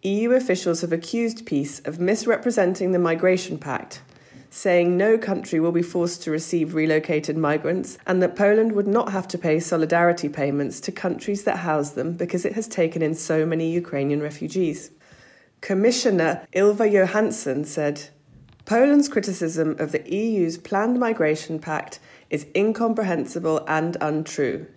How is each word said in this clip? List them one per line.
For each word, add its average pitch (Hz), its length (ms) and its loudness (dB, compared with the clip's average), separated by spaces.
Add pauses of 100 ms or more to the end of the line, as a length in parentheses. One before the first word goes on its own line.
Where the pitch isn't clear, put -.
E 196 180 0
U 233 120 2
officials 185 480 2
have 170 100 -2
accused 226 540 -2
PiS 143 400 -2
of 160 140 -8
misrepresenting 196 920 0
the 180 80 2
Migration 175 580 2
Pact, - 440 -10 (480)
saying 175 480 2
no 214 180 4
country 196 440 -2
will 170 120 2
be 170 120 2
forced 175 400 -2
to 160 80 -4
receive 160 420 -2
relocated 156 640 0
migrants 156 720 -2
and 185 140 2
that 180 140 0
Poland 214 360 4
would 202 160 0
not 214 240 0
have 190 180 -4
to - 80 -6
pay 160 220 2
solidarity 170 680 2
payments 143 540 -2
to - 100 -8
countries 196 520 -4
that - 140 0
house 156 340 -2
them 160 220 -4
because 175 320 -4
it - 80 -2
has 220 140 -4
taken 165 360 0
in 156 100 0
so 156 320 0
many 165 260 0
Ukrainian 147 500 -2
refugees. 151 680 -4 (720)
Commissioner 196 800 2 (120)
Ylva 208 360 4
Johansson 190 720 2
said, 147 460 -4 (560)
"Poland's 285 420 6
criticism 170 680 -2
of 147 140 -4
the 151 200 -2
E 214 200 0
U's 170 260 0
planned 226 420 0
migration 160 600 0
pact - 400 -8 (320)
is 147 240 -4
incomprehensible 196 1120 0
and 160 340 0
untrue." 151 640 -2 (120)